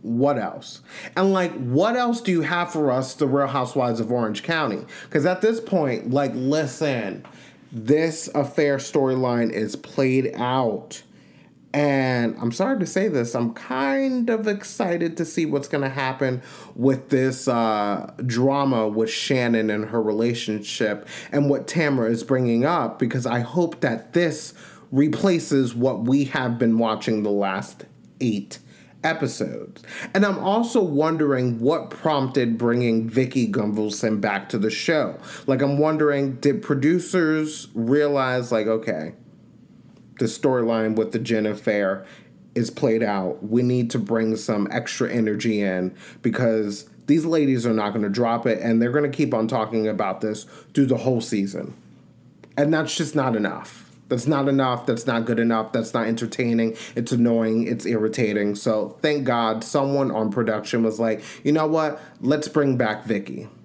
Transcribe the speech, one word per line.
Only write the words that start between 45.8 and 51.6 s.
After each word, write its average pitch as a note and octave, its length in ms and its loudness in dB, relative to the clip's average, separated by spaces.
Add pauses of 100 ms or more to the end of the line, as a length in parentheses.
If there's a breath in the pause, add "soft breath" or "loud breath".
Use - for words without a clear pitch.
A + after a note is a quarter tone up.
because A2 640 0 (220)
these D#3+ 180 4
ladies C#3 400 2
are A2+ 80 4
not G#2 180 0
gonna G#2 160 0
drop A#2 380 0
it, A2+ 160 2
and A2+ 180 4
they're A#2+ 100 2
gonna C#3+ 200 2
keep C#3 240 0
on A2 140 0
talking A2 380 0
about G2+ 360 -2
this G#2+ 240 -4 (260 loud breath)
through C3+ 140 4
the B2 100 2
whole B2 240 0
season." G2 540 -4 (840)